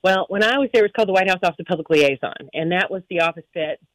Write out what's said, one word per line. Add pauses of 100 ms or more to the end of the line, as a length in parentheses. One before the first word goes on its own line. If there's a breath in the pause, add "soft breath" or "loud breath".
Well,
when
I
was
there,
it
was
called
the
White
House
Office
of
Public
Liaison,
and
that
was
the
office
that, (160)